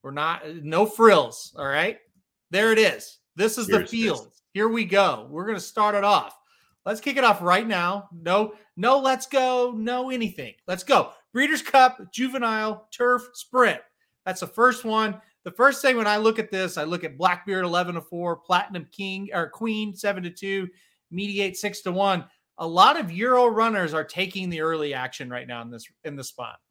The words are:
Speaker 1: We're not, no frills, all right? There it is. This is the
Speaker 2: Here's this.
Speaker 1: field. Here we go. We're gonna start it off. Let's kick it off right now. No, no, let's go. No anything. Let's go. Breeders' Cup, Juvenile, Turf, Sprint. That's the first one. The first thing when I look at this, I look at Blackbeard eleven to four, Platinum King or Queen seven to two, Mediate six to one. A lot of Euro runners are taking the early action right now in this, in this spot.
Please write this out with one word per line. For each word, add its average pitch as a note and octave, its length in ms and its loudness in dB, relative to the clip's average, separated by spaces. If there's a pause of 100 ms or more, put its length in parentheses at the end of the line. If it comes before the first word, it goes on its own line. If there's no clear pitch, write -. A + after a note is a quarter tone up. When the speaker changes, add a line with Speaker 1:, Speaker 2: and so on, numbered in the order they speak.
Speaker 1:
We're C3+ 80 -14
not, D#3 320 -4 (200)
no D#3+ 220 2
frills, G3+ 720 6
all C#3+ 80 -8
right? D3+ 300 0 (540)
There G#3+ 200 2
it A3 80 6
is. - 420 0 (160)
This A3 200 0
is A3 120 -6
the G3 100 4
Speaker 2:
Here's - 120 -2
this. A3+ 80 -6
Speaker 1:
field. G3 340 -2 (200)
Here G#3+ 160 0
we A3+ 160 0
go. E3+ 460 2
We're E3+ 160 -10
gonna G#3+ 140 -6
start G#3 340 0
it G3+ 100 0
off. F3 340 2 (460)
Let's A3 160 -6
kick C4+ 160 -4
it C4 80 2
off G#3 160 4
right F3+ 260 2
now. G3 460 -2
No, F#3 400 0 (240)
no, B3 220 4
let's C4 280 0
go. B3+ 480 0
No B3 360 -4
anything. F3+ 420 -6 (140)
Let's F3+ 180 -6
go. G#3+ 280 4 (200)
Breeders' C#4+ 300 0
Cup, B3+ 500 4
Juvenile, A3 760 -4
Turf, B3 420 0
Sprint. A#3+ 480 0 (460)
That's F#3 140 -6
the F3 60 -6
first A3+ 380 2
one. A3 340 -2 (260)
The F3+ 80 -12
first C4+ 280 4
thing B3+ 160 2
when A3 100 0
I G#3 120 2
look A3 200 2
at - 120 -8
this, F#3+ 260 -4
I D3+ 80 -4
look E3+ 180 -6
at C#3+ 140 -12
Blackbeard F3+ 480 -2
eleven F3 300 -2
to E3 80 -6
four, F3 340 -6
Platinum F3+ 560 -2
King G3 400 -10
or E3 160 -2
Queen G#3+ 480 -6
seven G3 280 -4
to E3+ 60 -8
two, F#3+ 380 -6 (420)
Mediate G3 460 -6
six G3+ 240 -8
to F3+ 120 -6
one. F#3 340 -2 (340)
A E3 60 -6
lot G3+ 320 6
of F3+ 140 -6
Euro B3 340 2
runners G#3 480 0
are D#3 80 -2
taking F#3 480 -6
the D#3 120 -4
early D#3 300 -2
action B2+ 380 -8
right B2 160 -10
now A#2+ 160 -12
in A#2 80 -14
this, A#2 160 -16 (160)
in D3 140 -12
this C3+ 100 -12
spot. A2+ 300 -14 (140)